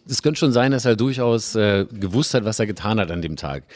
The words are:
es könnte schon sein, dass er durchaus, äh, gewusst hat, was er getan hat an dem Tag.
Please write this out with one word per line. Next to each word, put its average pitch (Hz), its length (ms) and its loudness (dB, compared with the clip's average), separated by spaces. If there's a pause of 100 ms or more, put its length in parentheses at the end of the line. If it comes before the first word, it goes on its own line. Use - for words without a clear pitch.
es 131 160 -4
könnte 151 160 0
schon 143 140 2
sein, 123 180 4
dass 127 140 0
er 120 120 4
durchaus, 120 580 0
äh, 104 360 2
gewusst 101 440 -2
hat, 120 100 2
was 107 140 -2
er 110 80 0
getan 104 340 -2
hat 87 100 -2
an 85 120 -4
dem 80 140 -6
Tag. 69 280 -8 (120)